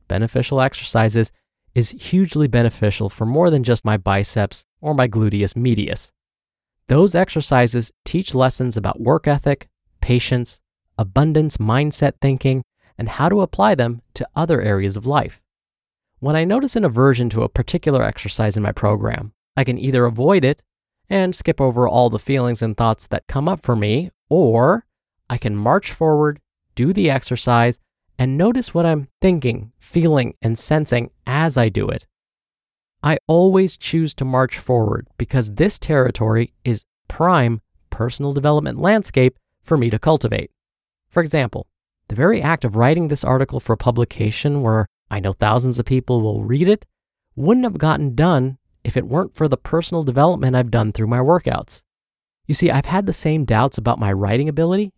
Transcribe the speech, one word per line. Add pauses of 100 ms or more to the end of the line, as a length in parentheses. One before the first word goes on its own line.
beneficial
exercises (420)
is
hugely
beneficial
for
more
than
just
my
biceps (140)
or
my
gluteus
medius. (720)
Those
exercises (140)
teach
lessons
about
work
ethic, (320)
patience, (360)
abundance
mindset
thinking, (340)
and
how
to
apply
them (140)
to
other
areas
of
life. (800)
When
I
notice
an
aversion
to
a
particular
exercise
in
my
program, (240)
I
can
either
avoid
it (460)
and
skip
over
all
the
feelings
and
thoughts
that
come
up
for
me, (200)
or (440)
I
can
march
forward, (340)
do
the
exercise, (380)
and
notice
what
I'm (120)
thinking,
feeling,
and
sensing (140)
as
I
do
it. (960)
I (100)
always
choose
to
march
forward (120)
because
this
territory (100)
is (240)
prime (300)
personal
development
landscape (240)
for
me
to
cultivate. (600)
For
example, (400)
the
very
act
of
writing
this
article
for
publication,
where (240)
I
know
thousands
of
people
will
read
it, (500)
wouldn't
have
gotten
done (260)
if
it
weren't
for
the
personal
development
I've
done
through
my
workouts. (640)
You
see,
I've
had
the
same
doubts
about
my
writing
ability